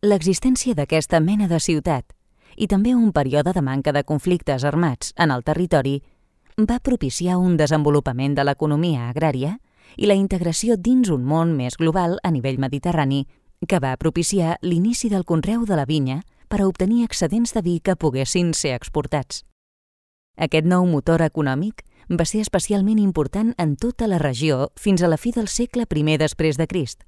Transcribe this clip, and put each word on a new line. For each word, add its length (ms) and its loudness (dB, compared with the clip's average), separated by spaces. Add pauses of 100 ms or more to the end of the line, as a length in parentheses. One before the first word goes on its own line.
L'existència 720 2
d'aquesta 480 0
mena 300 2
de 100 2
ciutat 540 -2 (420)
i 80 -2
també 320 2
un 160 4
període 400 2
de 80 2
manca 320 0
de 160 0
conflictes 560 0
armats 560 0
en 100 4
el 140 -2
territori 540 0 (580)
va 240 0
propiciar 560 -2
un 240 4
desenvolupament 760 2
de 100 2
l'economia 600 0
agrària 480 -2 (400)
i 100 0
la 80 6
integració 640 0
dins 320 2
un 160 0
món 240 2
més 240 -4
global 460 0
a 100 0
nivell 240 -2
mediterrani, 680 -2 (420)
que 160 2
va 160 -4
propiciar 600 0
l'inici 500 0
del 160 -2
conreu 400 -2
de 80 2
la 80 0
vinya 380 -2 (260)
per 140 0
a 100 4
obtenir 320 0
excedents 480 -2
de 80 0
vi 240 -2
que 160 0
poguessin 540 0
ser 260 -2
exportats. 640 -6 (960)
Aquest 240 0
nou 240 4
motor 320 2
econòmic 640 -2 (240)
va 160 0
ser 160 -2
especialment 580 0
important 600 0
en 180 0
tota 320 -4
la 100 2
regió 560 0
fins 280 0
a 60 4
la 120 2
fi 160 -4
del 160 -4
segle 320 -2
primer 320 0
després 400 0
de 100 0
Crist, 420 -6